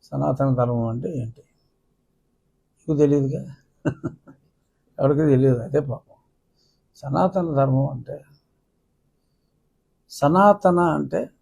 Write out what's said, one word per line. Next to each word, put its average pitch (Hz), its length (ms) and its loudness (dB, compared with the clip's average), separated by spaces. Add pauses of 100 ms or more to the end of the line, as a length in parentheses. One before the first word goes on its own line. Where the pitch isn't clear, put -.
సనాతన 139 500 -2
ధర్మం 120 340 -2
అంటే 131 300 -6
ఏంటి? 113 260 -10 (1400)
మీకు 151 200 -4
తెలియదుగా, 143 560 0 (1400)
ఎవరికి 139 200 2
తెలియదు. 135 400 4
అదే 117 200 -2
పాపం. 135 360 -10 (800)
సనాతన 175 600 -2
ధర్మం 135 320 2
అంటే, 135 360 -12 (1900)
సనాతన 185 680 4
అంటే 151 500 -2 (120)